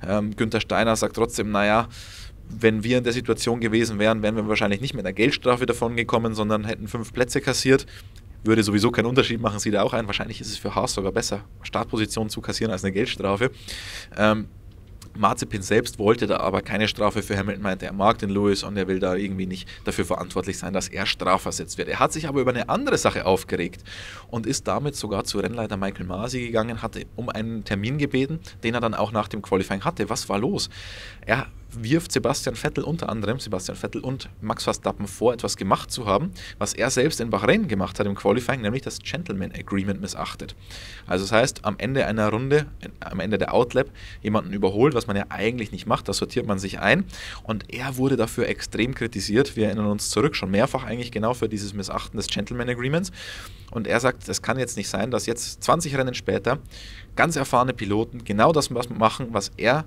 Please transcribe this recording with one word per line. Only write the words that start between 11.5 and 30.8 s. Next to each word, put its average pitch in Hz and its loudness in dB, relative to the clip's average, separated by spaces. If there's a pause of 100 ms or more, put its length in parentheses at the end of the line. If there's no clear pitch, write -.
Startposition 110 -2
zu 113 -6
kassieren 110 -2
als 95 -2
eine 98 2
Geldstrafe. 101 2 (680)
Ähm, 107 4 (680)
Mazepin 107 2
selbst - 2
wollte 110 4
da 98 2
aber 95 2
keine 107 0
Strafe 101 0
für 104 -2
Hamilton, 98 -2
meinte, 95 -2
er - -6
mag 101 4
den 104 -2
Lewis 101 4
und 101 -6
er 95 0
will 95 2
da 92 2
irgendwie 95 -2
nicht 92 -8 (180)
dafür 101 0
verantwortlich 90 -2
sein, 90 -6
dass 92 -2
er 98 -4
strafversetzt 90 0
wird. 90 -2
Er 82 -2
hat 147 4
sich 160 -4
aber 139 2
über 127 4
eine 123 -2
andere 143 2
Sache - 2
aufgeregt 92 0 (460)
und 117 -4
ist 135 -4
damit 135 0
sogar 104 -2
zu 104 -4
Rennleiter 104 -2
Michael 98 -4
Masi 110 -4
gegangen, 117 -2
hatte 110 -8 (100)
um 117 -6
einen 110 -4
Termin 107 -2
gebeten, 143 0 (220)
den 113 0
er 120 0
dann 113 0
auch 104 0
nach 107 0
dem 107 -6
Qualifying 98 0
hatte. 160 -2
Was - -4
war 196 2
los? 147 0 (560)